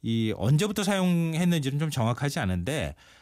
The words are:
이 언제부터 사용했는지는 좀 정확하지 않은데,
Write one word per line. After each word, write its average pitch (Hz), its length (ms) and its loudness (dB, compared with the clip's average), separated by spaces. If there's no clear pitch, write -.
이 113 360 0
언제부터 185 480 2
사용했는지는 170 920 2
좀 160 100 -2
정확하지 139 500 -2
않은데, 92 560 -2